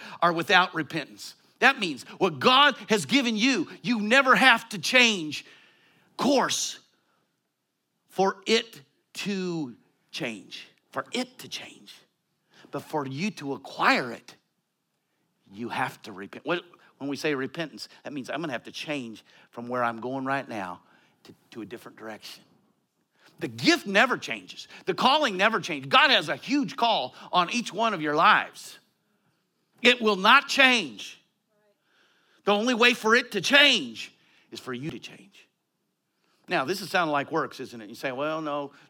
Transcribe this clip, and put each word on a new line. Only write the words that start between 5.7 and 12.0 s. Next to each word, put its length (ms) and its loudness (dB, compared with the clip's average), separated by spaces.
course 600 0
for 380 0
it 340 -2
to 640 -6
change, 560 -12
for 200 -6
it 280 -6
to 80 -18
change. 460 -16